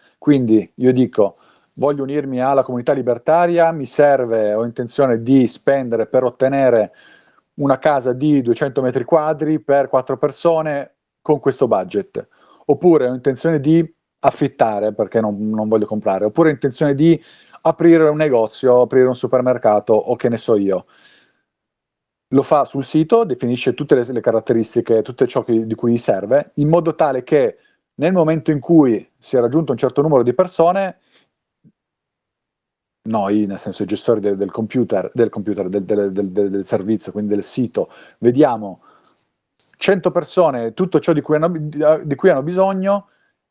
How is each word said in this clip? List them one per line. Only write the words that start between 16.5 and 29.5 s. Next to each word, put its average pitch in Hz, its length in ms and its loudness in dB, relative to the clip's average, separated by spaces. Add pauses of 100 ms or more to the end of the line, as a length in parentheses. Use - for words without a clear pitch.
intenzione 143 420 -2
di 156 280 2 (400)
aprire 160 480 4
un 151 80 0
negozio, 123 640 2
aprire 127 260 4
un 127 80 -2
supermercato 120 800 0
o 117 220 0
che 123 140 -2
ne 113 80 -2
so 117 180 0
io. 98 300 -2 (1500)
Lo 135 120 4
fa 143 200 2
sul 135 200 -6
sito, 160 400 2
definisce 123 500 -2
tutte 147 220 0
le, 123 120 2
le 127 120 -6
caratteristiche, 113 840 0
tutto 123 240 -4
ciò 123 180 -4
che, 113 220 -2
di 110 100 -6
cui 117 180 -2
gli 120 40 0
serve, 113 580 -2
in 156 140 0
modo 165 240 2
tale 131 300 -2
che 135 340 0 (380)
nel 156 180 -2
momento 160 380 0
in 143 80 -2
cui 147 480 2 (100)
si - 180 -6
è 127 40 4
raggiunto 135 320 0